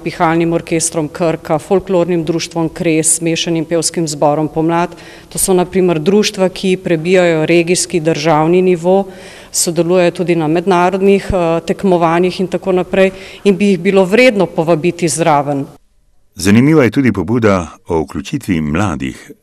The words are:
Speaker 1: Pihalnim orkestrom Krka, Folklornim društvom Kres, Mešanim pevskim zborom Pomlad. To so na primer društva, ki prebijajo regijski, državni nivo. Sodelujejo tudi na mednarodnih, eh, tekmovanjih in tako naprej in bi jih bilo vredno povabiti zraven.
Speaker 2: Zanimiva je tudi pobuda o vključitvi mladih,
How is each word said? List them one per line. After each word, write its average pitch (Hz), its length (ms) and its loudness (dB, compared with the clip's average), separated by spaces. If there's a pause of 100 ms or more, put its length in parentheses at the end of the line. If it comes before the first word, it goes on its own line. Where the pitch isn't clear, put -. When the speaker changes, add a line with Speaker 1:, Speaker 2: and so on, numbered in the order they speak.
Speaker 1:
Pihalnim 165 500 0
orkestrom 165 560 -4
Krka, 165 500 -2
Folklornim 180 640 0
društvom 165 460 -4
Kres, 160 520 0
Mešanim 165 440 -2
pevskim 165 420 -2
zborom 151 400 0
Pomlad. 170 420 -2 (400)
To - 80 -12
so 190 160 0
na 180 120 2
primer 180 340 0
društva, 190 500 0
ki 185 280 -2
prebijajo 170 680 0
regijski, 170 540 0
državni 160 640 2
nivo. 185 440 2 (480)
Sodelujejo 175 580 0
tudi 175 240 -2
na 160 120 0
mednarodnih, 185 800 2
eh, 170 380 0
tekmovanjih 175 720 0
in 185 80 -2
tako 180 240 -4
naprej 185 400 2 (320)
in 196 140 4
bi 202 80 2
jih 196 140 2
bilo 190 260 2
vredno 208 400 4
povabiti 165 640 0
zraven. 143 580 0 (680)
Speaker 2:
Zanimiva 123 480 4
je 110 80 2
tudi 131 220 2
pobuda 98 540 0 (200)
o 82 140 0
vključitvi 80 600 -4
mladih, 73 720 -4 (120)